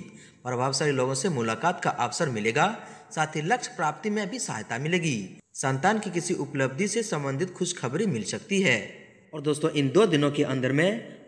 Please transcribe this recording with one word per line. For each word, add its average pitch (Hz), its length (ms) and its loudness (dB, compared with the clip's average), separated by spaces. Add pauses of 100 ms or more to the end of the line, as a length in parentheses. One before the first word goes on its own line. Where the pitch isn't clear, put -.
(440)
प्रभावशाली 131 480 0
लोगों 131 240 2
से 190 140 0
मुलाकात 123 540 0
का 160 80 2
अवसर 120 380 0
मिलेगा, 117 380 2 (440)
साथ 156 240 -2
ही 151 80 -2
लक्ष्य 240 320 -2
प्राप्ति 160 340 -2
में 208 200 -2
भी 254 100 -6
सहायता 113 400 -6
मिलेगी, 151 600 -2 (140)
संतान 147 460 2
की 208 100 -6
किसी 170 260 -2
उपलब्धि 139 520 0
से 226 160 0
संबंधित 147 500 -2
खुशखबरी 165 540 -2
मिल 117 180 0
सकती 185 360 -2
है। 120 400 2 (320)
और 156 80 -8
दोस्तों, 147 300 2
इन 139 180 2
दो 185 160 6
दिनों 147 260 4
के 147 140 2
अंदर 127 260 0
में 180 560 0